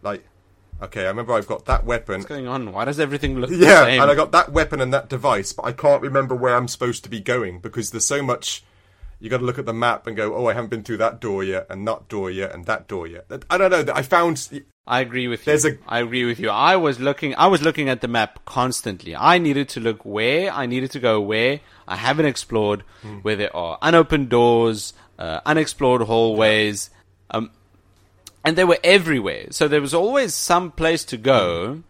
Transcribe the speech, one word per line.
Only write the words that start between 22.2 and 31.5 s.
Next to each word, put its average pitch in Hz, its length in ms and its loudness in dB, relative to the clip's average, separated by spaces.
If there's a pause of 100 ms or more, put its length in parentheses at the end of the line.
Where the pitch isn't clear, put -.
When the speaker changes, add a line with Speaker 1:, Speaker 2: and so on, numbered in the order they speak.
Speaker 2:
explored, 107 560 -2 (180)
Speaker 1:
Hmm. 104 180 -14
Speaker 2:
where 107 180 -2
there 101 180 -4
are 85 260 -6
unopened 156 480 4
doors, 117 640 4 (240)
uh, 80 280 -8
unexplored 147 580 2
hallways, 107 840 2 (420)
um, 110 180 -6 (920)
and 160 140 2
they 185 80 4
were 170 180 6
everywhere. 147 680 2
So 151 160 0
there 147 140 2
was 139 140 -4
always 220 400 0
some 180 360 0
place 160 340 0
to 127 120 -8
go. 101 580 2